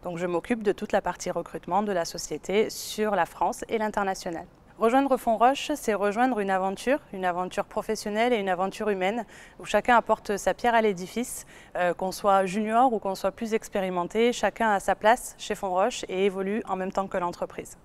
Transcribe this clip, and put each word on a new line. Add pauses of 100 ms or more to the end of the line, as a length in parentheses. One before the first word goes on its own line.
Donc
je
m'occupe
de
toute
la
partie
recrutement
de
la
société
sur
la
France
et
l'international. (340)
Rejoindre
Fonroche,
c'est
rejoindre
une
aventure, (120)
une
aventure
professionnelle
et
une
aventure
humaine, (340)
où
chacun
apporte
sa
pierre
à
l'édifice, (300)
euh,
qu'on
soit
junior
ou
qu'on
soit
plus
expérimenté,
chacun
a
sa
place
chez
Fonroche
et
évolue
en
même
temps
que
l'entreprise.